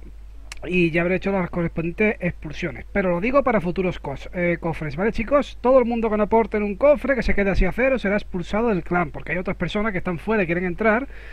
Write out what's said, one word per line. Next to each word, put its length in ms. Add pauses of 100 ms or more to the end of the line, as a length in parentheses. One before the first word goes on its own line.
(680)
Y 240
ya 100
habré 140
hecho 160
las 180
correspondientes 680
expulsiones. 720
Pero 200
lo 100
digo 220
para 180
futuros 400
cos-, 320
eh, 260
cofres, 380
¿vale, 160
chicos? 480
Todo 180
el 60
mundo 240
que 80
no 60
aporte 340
en 60
un 120
cofre, 400
que 80
se 100
quede 180
así 140
a 60
cero, 260
será 180
expulsado 520
del 160
clan. 280
Porque 200
hay 60
otras 180
personas 380
que 60
están 200
fuera 240
y 20
quieren 200
entrar. 420 (260)